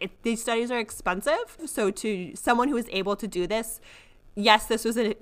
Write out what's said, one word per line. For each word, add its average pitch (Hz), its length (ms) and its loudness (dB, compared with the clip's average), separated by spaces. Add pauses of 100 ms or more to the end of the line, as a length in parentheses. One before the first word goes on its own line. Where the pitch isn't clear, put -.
It, - 220 -10
these 226 180 0
studies 240 300 0
are 240 80 -2
expensive. 233 800 -2 (100)
So 208 240 0
to 196 440 -4
someone 240 340 2
who 262 80 0
is 233 140 -4
able 196 240 -2
to 214 120 -8
do 180 200 -2
this, 220 320 -2 (560)
yes, 214 300 6
this 214 180 0
was 226 140 0
a, 220 240 0